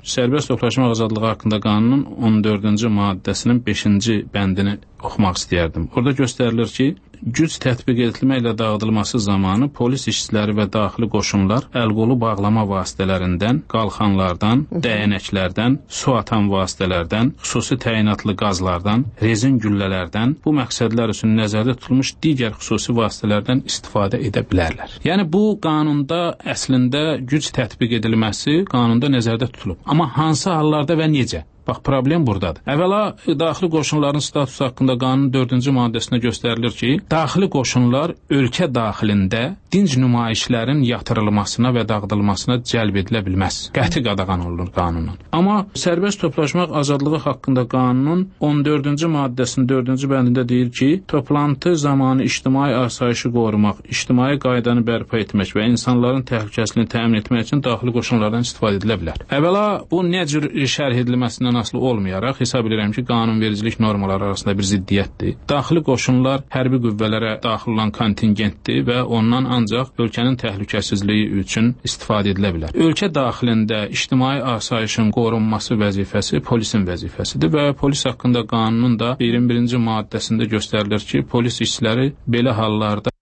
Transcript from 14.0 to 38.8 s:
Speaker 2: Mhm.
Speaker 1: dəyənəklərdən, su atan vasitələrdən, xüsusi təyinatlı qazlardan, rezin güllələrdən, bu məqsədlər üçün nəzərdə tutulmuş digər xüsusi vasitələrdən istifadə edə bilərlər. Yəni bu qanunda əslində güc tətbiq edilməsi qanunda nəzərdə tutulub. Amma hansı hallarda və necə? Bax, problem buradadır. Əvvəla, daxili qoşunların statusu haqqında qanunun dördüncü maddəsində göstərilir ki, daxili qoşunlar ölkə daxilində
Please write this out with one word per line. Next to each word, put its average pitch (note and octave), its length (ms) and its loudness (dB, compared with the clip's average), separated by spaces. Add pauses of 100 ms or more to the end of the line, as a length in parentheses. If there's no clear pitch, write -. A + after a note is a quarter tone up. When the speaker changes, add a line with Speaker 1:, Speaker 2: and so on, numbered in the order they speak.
Speaker 2:
Mhm. F3 200 -4
Speaker 1:
dəyənəklərdən, G#2 1040 0
su - 280 -2
atan G#2 360 0
vasitələrdən, F#2+ 880 0
xüsusi - 360 -2
təyinatlı G#2+ 600 0
qazlardan, F#2+ 680 0 (160)
rezin A#2 400 2
güllələrdən, G2+ 840 0
bu D#3 80 2
məqsədlər A#2 600 0
üçün A2 220 2
nəzərdə A2 400 0
tutulmuş C3 460 0
digər C3 300 0
xüsusi - 400 -2
vasitələrdən A2+ 720 0
istifadə - 560 -2
edə A2 240 -2
bilərlər. - 600 -4
Yəni F#3 280 2
bu G#3 120 4 (160)
qanunda D3+ 840 0
əslində C3+ 800 0
güc C#3+ 280 -2
tətbiq A#2+ 480 -2
edilməsi A2+ 640 0
qanunda A#2+ 440 2
nəzərdə A#2 400 0
tutulub. - 340 -10
Amma D#3 260 2
hansı D#3 420 0
hallarda D3+ 440 0
və D#3 140 2
necə? A#2 360 0 (200)
Bax, - 160 -4
problem C#3 460 2
buradadır. F#2 420 -2
Əvvəla, F3+ 320 2 (400)
daxili E3 320 0
qoşunların D3 480 0
statusu C#3 460 -2
haqqında B2+ 340 0
qanunun C3 320 2
dördüncü B2+ 400 2
maddəsində A#2+ 480 0
göstərilir A#2 560 -2
ki, A#2 140 0 (200)
daxili - 380 2
qoşunlar C3 640 0 (180)
ölkə C#3 380 2
daxilində A2+ 840 0 (180)